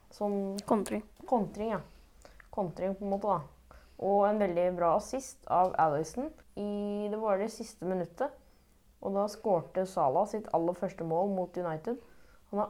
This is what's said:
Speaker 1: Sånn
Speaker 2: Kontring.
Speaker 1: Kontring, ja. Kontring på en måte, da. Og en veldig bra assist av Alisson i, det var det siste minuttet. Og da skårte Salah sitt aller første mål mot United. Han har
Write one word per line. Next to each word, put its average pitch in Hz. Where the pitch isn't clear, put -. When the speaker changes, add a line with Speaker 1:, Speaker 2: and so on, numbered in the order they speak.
Speaker 1:
Sånn 202
Speaker 2:
Kontring. 214
Speaker 1:
Kontring, 214
ja. 196
Kontring 185
på 190
en 202
måte, 202
da. 175
Og 202
en 214
veldig 180
bra 170
assist -
av 180
Alisson 160
i, 208
det 214
var 208
det 220
siste -
minuttet. 185
Og 196
da 202
skårte 190
Salah 165
sitt 214
aller 170
første 185
mål 165
mot 180
United. 180
Han 202
har 208